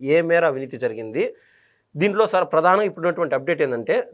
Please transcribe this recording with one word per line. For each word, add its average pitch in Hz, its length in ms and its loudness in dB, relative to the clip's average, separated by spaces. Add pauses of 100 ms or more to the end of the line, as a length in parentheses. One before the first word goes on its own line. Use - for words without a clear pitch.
ఏ 151 200 2
మేర 170 240 2
అవినీతి 135 320 -4
జరిగింది? 113 580 -4 (640)
దీంట్లో 202 300 2
సార్, 185 180 0
ప్రధానంగా 175 380 2
ఇప్పుడున్నటువంటి 170 520 -2
అప్‌డేట్ 143 260 -2
ఏంటంటే, 135 520 -2